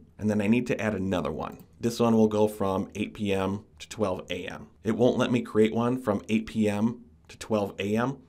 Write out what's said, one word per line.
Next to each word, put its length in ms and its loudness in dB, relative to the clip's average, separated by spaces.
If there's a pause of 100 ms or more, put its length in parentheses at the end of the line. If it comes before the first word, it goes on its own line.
(180)
and 120 -2
then 100 2
I 60 0
need 220 4
to 120 -2
add 140 -2
another 380 -2
one. 260 -10 (200)
This 220 -2
one 140 4
will 140 6
go 200 4
from 460 -2
eight 180 -4
P 220 -2
M 300 -2 (160)
to 100 -18
twelve 400 -4
A 160 -8
M. 220 -12 (160)
It 120 0
won't 220 4
let 120 0
me 120 2
create 320 2
one 260 0
from 300 -2
eight 160 0
P 200 0
M 360 0 (260)
to 80 -20
twelve 420 -2
A 160 -2
M. 340 -2